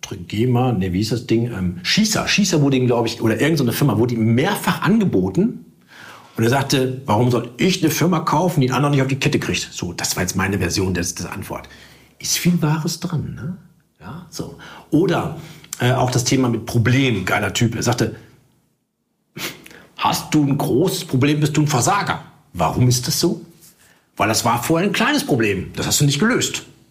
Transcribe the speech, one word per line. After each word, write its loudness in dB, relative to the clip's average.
Trigema, 0
nee, 0
wie 0
hieß 0
das -4
Ding? 2
Ähm, -4
Schießer. 0
Schießer 2
wurde 4
ihm, 2
glaub 2
ich, -6
oder 2
irgend 2
so 2
eine 2
Firma 2
wurde 2
ihm 4
mehrfach 0
angeboten. 2
Und 0
er 4
sagte: 0
„Warum 2
soll 0
ich 2
eine 4
Firma 2
kaufen, 2
die 4
einen 0
anderen 2
nicht 4
auf 2
die -2
Kette 0
kriegt?“ -4
So, -8
das -4
war -2
jetzt -4
meine 0
Version 0
des, -4
der -8
Antwort. -10
Ist -4
viel 2
Wahres 0
dran, -6
ne? -10
Ja, -16
so. -12
Oder, 0
äh, 2
auch 0
das 0
Thema 2
mit -2
Problem, 2
geiler -2
Typ. 2
Er -4
sagte: 0
„Hast -4
du 4
ein 0
großes 0
Problem, 0
bist 0
du 4
ein 2
Versager.“ 0
Warum 2
ist 0
das -2
so? -2
Weil -2
das 0
war 0
vorher 0
ein -2
kleines 0
Problem. 0
Das -4
hast 0
du 4
nicht 2
gelöst. 0